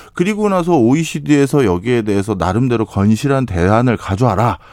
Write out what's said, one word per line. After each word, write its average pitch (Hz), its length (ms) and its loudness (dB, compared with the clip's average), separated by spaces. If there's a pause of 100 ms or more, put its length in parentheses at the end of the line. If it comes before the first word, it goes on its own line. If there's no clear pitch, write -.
(140)
그리고 208 340 0
나서 175 300 0
오이시디에서 143 880 2
여기에 107 360 0
대해서 101 360 -2
나름대로 110 480 -2
건실한 117 580 0
대안을 107 540 0
가져와라 107 600 -2 (140)